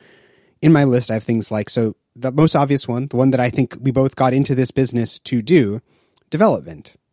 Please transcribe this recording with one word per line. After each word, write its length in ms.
in 100
my 100
list, 280
I 20
have 100
things 280
like, 180
so 240
the 160
most 240
obvious 320
one, 200
the 100
one 120
that 100
I 120
think 280
we 120
both 240
got 180
into 220
this 160
business 480
to 240
do, 360
development, 640